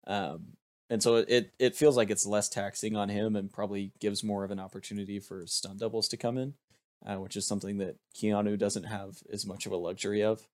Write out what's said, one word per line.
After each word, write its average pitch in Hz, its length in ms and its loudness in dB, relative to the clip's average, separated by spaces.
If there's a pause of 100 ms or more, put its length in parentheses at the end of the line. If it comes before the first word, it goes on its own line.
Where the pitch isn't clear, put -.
Um, 87 480 -4 (340)
and 113 120 0
so 117 140 6
it, 117 420 4
it 127 180 4
feels 147 200 8
like 107 140 4
it's 104 160 0
less 104 220 2
taxing 104 480 -4
on 101 140 0
him 104 260 2
and 98 160 -4
probably 101 480 -4
gives 101 240 -2
more 101 200 -2
of 95 60 -6
an 101 80 -6
opportunity 98 640 -8
for 95 260 -12
stunt 98 320 -6
doubles 110 300 -2
to 117 80 -4
come 120 200 -2
in, 135 180 -2 (520)
uh, 101 100 -4
which 95 200 -6
is 101 100 -4
something 101 320 -2
that 92 180 -4 (200)
Keanu 104 420 2
doesn't 98 260 0
have 98 380 -10 (100)
as 104 140 -6
much 98 200 -8
of 98 60 -4
a 92 40 0
luxury 98 460 0
of. 110 320 2